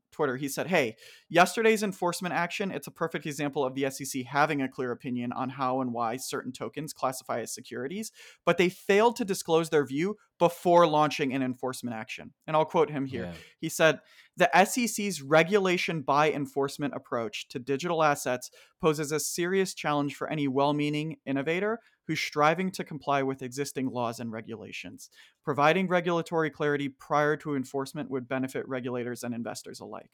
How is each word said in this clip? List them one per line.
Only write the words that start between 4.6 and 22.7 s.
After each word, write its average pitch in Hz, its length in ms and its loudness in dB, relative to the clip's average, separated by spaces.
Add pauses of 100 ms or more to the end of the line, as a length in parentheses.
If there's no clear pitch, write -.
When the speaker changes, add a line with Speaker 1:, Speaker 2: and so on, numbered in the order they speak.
Speaker 1:
a 131 40 0
clear 127 240 -6
opinion 123 400 -6
on 131 180 -6
how 131 300 -2
and 127 140 -4
why 117 240 -2
certain 131 340 -8
tokens 135 400 -8
classify 131 500 -4
as 113 120 -8
securities, 135 580 -10 (340)
but 170 120 4
they 180 120 4
failed 214 480 4
to 240 80 -2
disclose 165 440 2
their 147 160 4
view 160 320 -2 (220)
before 170 480 6
launching 151 460 2
an 135 100 0
enforcement 127 520 -6
action." - 380 -12 (140)
And 156 100 2
I'll 156 80 6
quote 156 240 2
him 143 160 -4
here. 135 200 -6
Speaker 2:
Yeah. - 80 -10 (280)
Speaker 1:
He 160 60 -4
said, 160 320 4 (380)
"The 175 180 4
S 190 220 6
E 240 100 2
C's 202 340 -4
regulation 175 800 4
by 143 300 4
enforcement 139 600 -4
approach 120 560 -6
to 143 100 -8
digital 139 440 -2
assets 139 460 0 (300)
poses 156 320 0
a 151 80 0
serious 185 540 -2
challenge 143 420 -2
for - 140 -6
any 147 180 -2
well-meaning 147 800 0
innovator 165 540 -2 (280)
who's 156 120 -2
striving 165 520 2